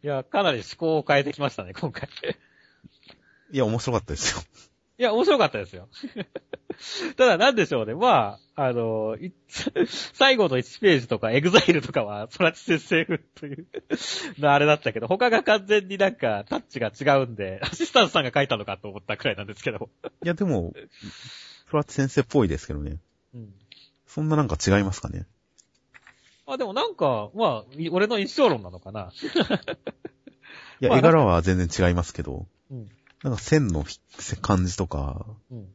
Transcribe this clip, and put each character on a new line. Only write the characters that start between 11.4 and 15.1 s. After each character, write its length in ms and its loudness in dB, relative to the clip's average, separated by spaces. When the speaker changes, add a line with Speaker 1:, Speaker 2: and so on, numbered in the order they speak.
Speaker 1:
グ 100 2
ザ 160 6
イ 60 4
ル 100 2
と 100 -10
か 120 0
は、 240 -8
空 140 4
知 80 -20
先 180 0
生 260 0
風 140 -4
と 280 -16
い 140 -10
う 60 -18
<laughs> 380 -10
の 140 4
あ 60 6
れ 60 4
だ 100 6
っ 60 -4
た 120 -4
け 80 -6
ど、 60 -6
他 220 2